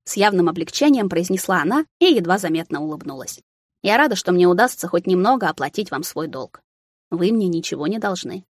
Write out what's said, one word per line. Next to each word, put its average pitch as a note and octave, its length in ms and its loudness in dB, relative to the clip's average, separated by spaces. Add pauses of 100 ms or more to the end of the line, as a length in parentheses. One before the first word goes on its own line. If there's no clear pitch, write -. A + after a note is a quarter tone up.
С - 120 -8
явным F#3+ 320 4
облегчением G3+ 580 2
произнесла F3+ 540 0
она B3+ 240 0 (140)
и E4+ 60 4
едва G3 340 4
заметно E3 420 -4
улыбнулась. C#3+ 600 -10 (420)
«Я G#3 140 2
рада, C4 180 2
что - 160 -2
мне F3+ 160 6
удастся F3+ 400 2
хоть F3+ 180 0
немного F#3+ 420 2
оплатить D3+ 440 -4
вам C#3+ 100 -6
свой D#3+ 260 -8
долг». C3 340 -12 (500)
«Вы F3 200 2
мне G#3+ 160 2
ничего E3 380 -4
не G#3+ 140 -2
должны», F#3+ 460 -6 (140)